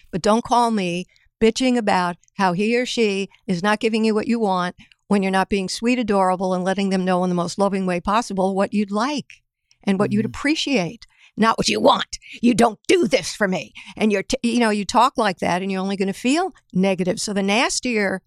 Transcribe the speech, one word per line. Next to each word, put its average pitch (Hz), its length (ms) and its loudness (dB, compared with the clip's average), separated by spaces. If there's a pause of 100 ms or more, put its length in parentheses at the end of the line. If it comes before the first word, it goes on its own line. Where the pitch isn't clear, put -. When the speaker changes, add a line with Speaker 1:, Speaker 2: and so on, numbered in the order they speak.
Speaker 1:
But 170 140 -6
don't 220 200 4
call 233 280 2
me 180 340 -4 (340)
bitching 240 380 2
about 185 380 0 (220)
how 185 160 2
he 214 220 0
or 247 120 -2
she 196 420 -2 (160)
is 175 160 -2
not 208 180 2
giving 220 240 0
you 220 120 0
what - 120 -2
you 233 120 0
want 180 360 -2 (320)
when 196 140 2
you're 190 100 -2
not 190 180 0
being 190 200 -2
sweet, 247 300 -2
adorable, 185 560 0
and 180 80 -2
letting 190 260 0
them 190 160 0
know 180 180 2
in 180 60 0
the 175 60 0
most 170 240 -4
loving 196 260 0
way 180 160 -2
possible 196 540 -2
what 196 180 0
you'd 202 180 0
like 240 520 -4 (400)
and 190 160 0
what 202 120 0
you'd 214 140 0
Speaker 2:
Mm. - 40 -6
Speaker 1:
appreciate. 233 760 -4 (340)
Not 226 200 4
what - 100 0
you 214 100 -2
want. 220 380 2 (240)
You 240 140 4
don't 220 320 4
do 339 200 4
this 185 280 -2
for 208 120 0
me." 185 240 -4 (240)
And 214 160 0
you're, 196 120 0
t-, - 180 -4
you 233 180 0
know, 226 120 4
you 208 120 -2
talk 247 360 2
like 202 180 0
that 180 240 -2
and 196 100 -6
you're 190 100 -4
only 196 140 -4
gonna 196 160 -2
feel 302 400 0 (220)
negative. 185 480 0
So 214 120 -6
the 196 100 -2
nastier 208 840 0